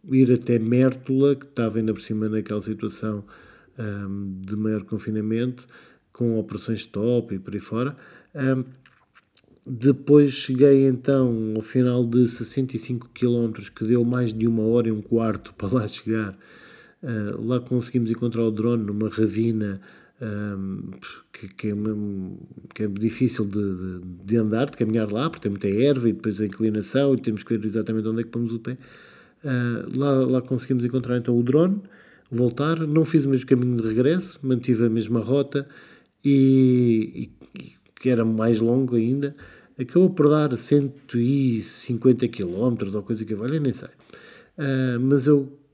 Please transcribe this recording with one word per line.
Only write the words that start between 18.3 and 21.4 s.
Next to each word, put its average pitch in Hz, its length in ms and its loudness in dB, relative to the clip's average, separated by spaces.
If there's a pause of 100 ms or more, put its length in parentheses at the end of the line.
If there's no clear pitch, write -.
o 113 60 2
drone 110 340 0
numa 104 240 -2
ravina, 107 720 0 (400)
ahm, 101 680 -8 (420)
que, - 160 -18